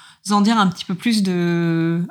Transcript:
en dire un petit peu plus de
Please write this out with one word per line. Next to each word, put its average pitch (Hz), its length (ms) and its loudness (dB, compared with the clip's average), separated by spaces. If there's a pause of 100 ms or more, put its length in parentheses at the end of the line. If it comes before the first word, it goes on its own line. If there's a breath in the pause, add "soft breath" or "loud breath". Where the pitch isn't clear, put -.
(320 loud breath)
en 208 100 2
dire 226 160 2
un 202 100 2
petit - 180 -6
peu 180 100 -6
plus 214 260 0
de 170 880 0